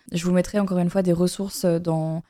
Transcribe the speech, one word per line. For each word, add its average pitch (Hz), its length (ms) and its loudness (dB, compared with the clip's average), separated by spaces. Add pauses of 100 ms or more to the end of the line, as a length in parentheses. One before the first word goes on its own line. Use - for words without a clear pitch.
(120)
Je 170 140 -4
vous 180 60 0
mettrai 180 280 2
encore 185 200 0
une 175 100 2
fois 190 140 0
des 175 100 4
ressources, 180 500 -2
euh, 170 140 2
dans 160 520 -2